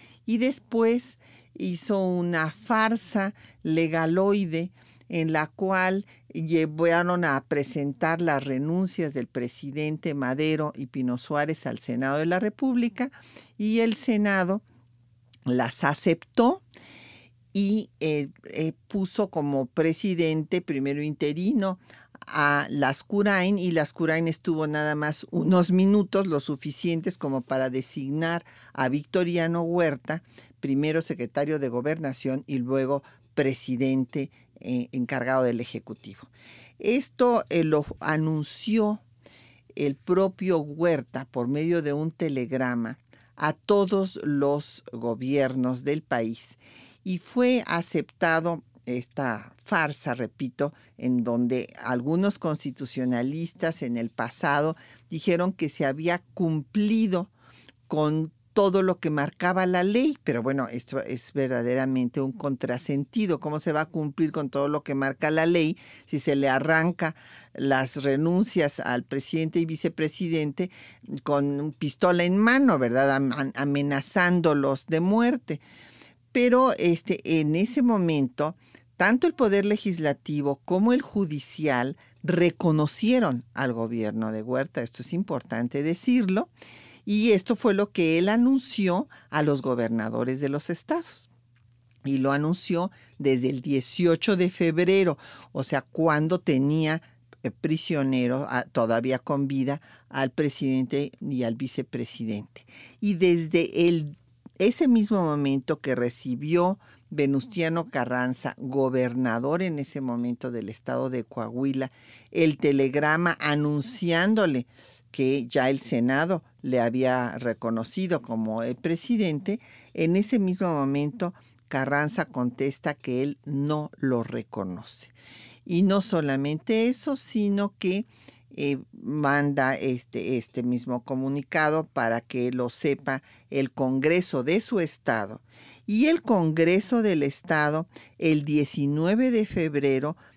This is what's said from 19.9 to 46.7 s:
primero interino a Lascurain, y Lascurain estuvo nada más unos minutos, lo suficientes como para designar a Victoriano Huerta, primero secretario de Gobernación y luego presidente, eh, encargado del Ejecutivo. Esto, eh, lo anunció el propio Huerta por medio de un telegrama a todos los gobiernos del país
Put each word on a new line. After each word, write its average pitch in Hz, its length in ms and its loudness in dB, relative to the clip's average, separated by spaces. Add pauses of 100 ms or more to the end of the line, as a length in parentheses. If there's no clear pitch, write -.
primero 139 400 -2
interino 180 800 -2 (480)
a 147 420 2
Lascurain, 190 880 2
y 180 140 0
Lascurain 160 560 0
estuvo 156 400 -2
nada 151 260 0
más 151 380 -4
unos 175 400 4
minutos, 196 560 4
lo 156 120 0
suficientes 156 800 -4
como 135 240 -2
para 131 300 -2
designar 151 720 -4 (280)
a 131 160 0
Victoriano 170 760 0
Huerta, 165 580 0 (380)
primero 151 420 0
secretario 147 560 -2
de 139 100 -2
Gobernación 135 800 -4
y 139 140 -4
luego 135 420 0 (320)
presidente, 135 960 0 (300)
eh, 123 320 -4
encargado 127 500 0
del 120 200 0
Ejecutivo. - 680 -14 (480)
Esto, 247 720 2
eh, 170 140 2
lo 151 200 4 (160)
anunció 156 1000 0 (720)
el 143 220 -2
propio 185 640 0
Huerta 147 640 -2
por 120 220 -4
medio 160 340 0
de 147 120 -2
un 156 180 -2
telegrama 127 880 -4 (360)
a 156 180 0
todos 196 720 0
los 143 600 0 (100)
gobiernos 127 880 -2
del 151 200 -2
país 117 560 -4 (440)